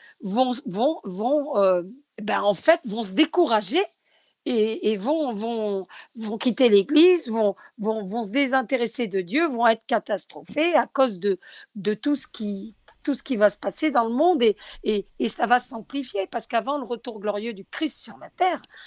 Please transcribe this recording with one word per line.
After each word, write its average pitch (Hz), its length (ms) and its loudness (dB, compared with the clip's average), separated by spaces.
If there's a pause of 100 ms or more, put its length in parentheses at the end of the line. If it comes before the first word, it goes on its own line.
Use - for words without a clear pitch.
(220)
vont, 240 300 0 (140)
vont, 226 380 0
vont, 262 540 -2
euh, 185 260 4 (380)
ben, 202 200 -2
en 202 140 2
fait, 339 300 4
vont 220 180 -4
se 190 80 -10
décourager 226 720 2 (640)
et, 220 460 0
et 214 60 0
vont, 262 360 0
vont, 208 520 -4 (300)
vont 220 220 -6
quitter 247 320 2
l'Église, 302 600 6
vont, 214 260 2 (240)
vont, 214 260 -2
vont 220 180 -4
se 196 80 -10
désintéresser 247 760 0
de 190 140 -2
Dieu, 254 260 0
vont 240 200 2
être 226 200 2
catastrophés 233 880 -2
à 240 120 4
cause 240 320 0
de, 190 200 0 (360)
de 208 180 -2
tout 285 220 0
ce - 120 -6
qui, 208 480 -8 (280)
tout 285 120 0
ce - 80 -10
qui 262 120 -4
va 208 140 4
se - 80 -12
passer 294 340 -4
dans 240 140 2
le 226 80 -4
monde 311 280 2
et, 220 140 4 (280)
et, 208 220 0 (140)
et 240 100 0
ça - 180 0
va 240 120 4
s'amplifier 240 680 -8
parce - 200 -8
qu'avant 247 300 -2
le 262 80 -6
retour 220 340 -8
glorieux 208 340 -4
du 190 120 -14
Christ - 360 -6
sur 226 160 -16
la - 120 -18
terre, 349 320 -2 (260)